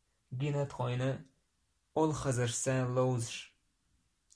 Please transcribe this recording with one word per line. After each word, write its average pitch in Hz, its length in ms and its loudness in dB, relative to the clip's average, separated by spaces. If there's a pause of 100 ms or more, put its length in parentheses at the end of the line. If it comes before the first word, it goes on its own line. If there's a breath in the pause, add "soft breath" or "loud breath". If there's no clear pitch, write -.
(320)
جنت 143 400 -2
خينا 123 500 -2 (760)
أول 156 160 4
خزر 123 340 0
سان 127 480 0
لوزش. 127 600 0 (800)